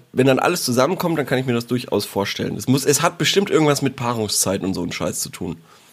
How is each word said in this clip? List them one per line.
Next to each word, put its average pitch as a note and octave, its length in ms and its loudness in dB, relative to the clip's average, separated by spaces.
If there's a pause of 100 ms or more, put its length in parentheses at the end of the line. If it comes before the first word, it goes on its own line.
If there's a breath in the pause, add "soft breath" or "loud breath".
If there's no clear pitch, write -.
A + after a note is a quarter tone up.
(120)
wenn B2+ 140 4
dann C3+ 120 6
alles E3 260 0
zusammenkommt, D#3 540 2
dann C3+ 80 -2
kann C3 120 0
ich C3 60 -2
mir C3 80 0
das A#2 140 0
durchaus A#2+ 400 -2
vorstellen. - 500 -4
Es - 120 -8
muss, B2+ 180 2
es D3 160 -2
hat F3 160 0
bestimmt F#3+ 320 0
irgendwas D3 320 4
mit C3+ 140 -2
Paarungszeiten G#2+ 720 -2
und G2 60 -2
so F2 100 -4
einen E2+ 100 -4
Scheiß - 280 -4
zu - 80 -6
tun. F2 280 -8 (360 soft breath)